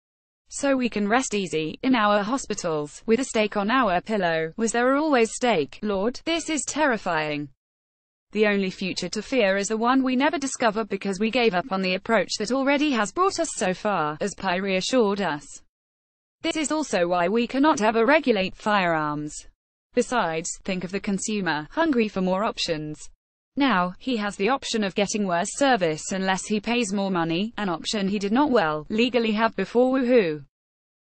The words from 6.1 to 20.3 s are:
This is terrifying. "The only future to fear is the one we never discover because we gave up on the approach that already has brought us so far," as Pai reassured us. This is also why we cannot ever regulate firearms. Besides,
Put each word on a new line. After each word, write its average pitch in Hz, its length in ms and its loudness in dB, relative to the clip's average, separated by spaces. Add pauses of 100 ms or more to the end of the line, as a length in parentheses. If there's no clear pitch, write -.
This 320 280 -2
is 294 160 -2
terrifying. 156 840 -2 (840)
"The 214 140 2
only 202 240 2
future 180 400 -6
to 208 140 -8
fear 196 340 2
is 202 120 -4
the 220 80 -2
one 247 260 2
we 254 120 0
never 302 220 2
discover 226 480 -2
because 196 340 -4
we 220 120 0
gave 226 240 2
up 175 160 -2
on 190 100 -2
the 185 140 0
approach 190 420 0
that 208 140 -4
already 277 400 2
has 220 200 0
brought 370 280 0
us 330 160 -2
so - 180 0
far," 165 480 -2
as 196 140 -4
Pai 185 260 -2
reassured 202 580 0
us. 156 260 -4 (960)
This 320 160 -2
is 302 140 -2
also 233 360 0
why 175 200 2
we 233 200 2
cannot 254 340 2
ever 226 240 4
regulate 240 500 2
firearms. 156 800 0 (640)
Besides, 175 520 0 (160)